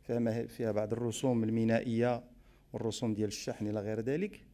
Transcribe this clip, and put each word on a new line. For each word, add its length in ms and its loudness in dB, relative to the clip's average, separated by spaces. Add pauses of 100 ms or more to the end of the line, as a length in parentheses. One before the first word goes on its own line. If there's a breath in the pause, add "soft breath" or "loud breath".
فيها 160 0
ما 160 2
هي، 120 -4
فيها 240 -2
بعض 220 0
الرسوم 500 0
المينائية 800 2 (500 soft breath)
والرسوم 400 -2
ديال 140 2
الشحن 400 -4
إلى 120 0
غير 200 -2
ذلك 440 -2 (100)